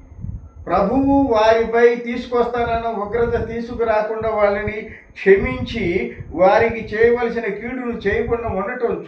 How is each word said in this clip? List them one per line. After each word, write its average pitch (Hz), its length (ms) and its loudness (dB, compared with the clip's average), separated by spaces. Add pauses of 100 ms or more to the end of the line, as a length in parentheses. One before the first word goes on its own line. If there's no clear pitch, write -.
(640)
ప్రభువు 254 680 2
వారిపై 226 600 4
తీసుకొస్తానన్న 240 920 -2
ఉగ్రత 226 600 -2
తీసుకురాకుండా 226 840 -2
వాళ్ళని 208 600 -2 (240)
క్షమించి 208 1040 0 (160)
వారికి 214 640 2
చేయవలసిన 233 480 2
కీడును 240 500 -6 (140)
చేయకుండా 226 420 -2
ఉండటం 202 580 -4